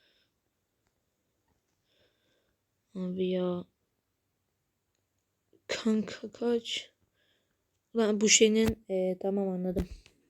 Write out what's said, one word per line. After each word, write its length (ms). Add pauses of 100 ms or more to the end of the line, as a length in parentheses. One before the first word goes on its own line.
(3000)
Abi 340
ya. 360 (2000)
Kanka 600
kaç. 600 (1040)
Ulan 260
bu 80
şeyin, 480 (140)
e, 300
tamam 280
anladım. 400 (420)